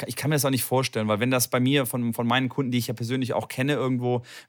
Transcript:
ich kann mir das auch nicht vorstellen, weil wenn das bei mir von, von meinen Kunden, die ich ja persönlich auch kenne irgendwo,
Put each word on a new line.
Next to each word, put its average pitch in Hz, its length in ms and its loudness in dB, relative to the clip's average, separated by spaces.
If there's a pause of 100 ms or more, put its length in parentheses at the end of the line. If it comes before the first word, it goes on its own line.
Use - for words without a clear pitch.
ich - 80 -8
kann 135 140 -2
mir 156 60 2
das 143 100 2
auch 139 40 2
nicht 131 140 0
vorstellen, 123 440 0
weil 107 120 2
wenn 123 120 2
das 123 180 0
bei 127 100 2
mir 135 260 4
von, 120 280 -2
von 120 140 -2
meinen 127 220 2
Kunden, 131 220 -2
die 123 60 2
ich 117 100 0
ja 123 60 -4
persönlich 120 400 -2
auch 110 140 -2
kenne 139 260 -2
irgendwo, 123 500 0 (260)